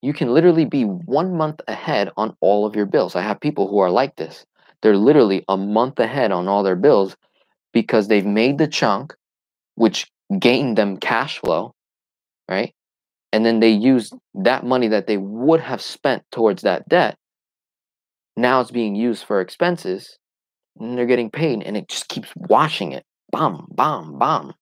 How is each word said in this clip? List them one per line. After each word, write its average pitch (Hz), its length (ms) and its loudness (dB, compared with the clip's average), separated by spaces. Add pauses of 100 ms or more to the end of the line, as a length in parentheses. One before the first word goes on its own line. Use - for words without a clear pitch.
You 135 120 -4
can 127 200 -2
literally 160 320 6
be 127 180 0
one 120 540 -2
month 156 300 -4
ahead 107 500 -2
on 107 240 -2
all 104 240 4
of 107 100 -6
your 104 120 0
bills. 92 280 0
I 90 60 0
have 101 180 -4
people 98 280 -2
who 101 100 0
are 92 140 4
like 127 240 0
this. - 300 -12 (360)
They're 107 160 6
literally 110 500 4
a 98 100 0
month 107 420 -2
ahead 117 320 0
on 90 160 -2
all 101 140 0
their 95 140 2
bills 101 400 2 (580)
because 110 340 2
they've 104 180 2
made 113 320 0
the 151 100 2
chunk, 127 480 -2 (600)
which - 320 0 (320)
gained 120 380 0
them 101 200 0
cash 123 420 -4
flow, 92 340 -4 (760)
right? 104 260 -6 (580)
And 110 120 2
then 113 140 2
they 113 120 6
use 113 400 2 (240)
that 120 300 0
money 123 240 0
that 104 180 0
they 107 100 0
would 117 440 0
have 123 200 -8
spent - 500 -6
towards 107 300 0
that - 260 -2
debt. 160 300 2 (1200)
Now 123 260 2
it's 117 100 -6
being 110 240 -2
used 113 300 -2
for 101 160 -2
expenses, 117 800 -4 (600)
and 117 160 -10
they're 120 120 -2
getting 120 240 0
paid, 143 320 -4
and 104 120 -8
it 101 140 -8
just - 180 -10
keeps - 280 -12
washing 120 560 0
it. 67 120 -12 (280)
Bam, 120 400 -4
bam, 113 480 -4
bam. 151 420 -2